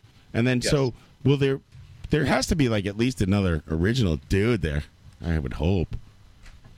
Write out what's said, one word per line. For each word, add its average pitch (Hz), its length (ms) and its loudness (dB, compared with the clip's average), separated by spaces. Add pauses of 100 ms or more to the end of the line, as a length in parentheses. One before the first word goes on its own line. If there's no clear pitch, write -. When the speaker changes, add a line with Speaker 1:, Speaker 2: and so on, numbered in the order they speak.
(340)
Speaker 1:
And 117 120 0
then, 127 160 0
Speaker 2:
Yes. - 100 -2
Speaker 1:
so, 135 220 0 (300)
will 139 120 4
there 139 240 0 (520)
there 151 140 2
has 233 200 0
to - 80 0
be, 143 140 4
like, 104 180 0
at 101 100 -6
least 123 240 0
another 95 480 0
original 85 500 0 (100)
dude 101 340 0
there, 76 220 -4 (400)
I 82 160 0
would 65 140 -6
hope. 85 420 -2 (800)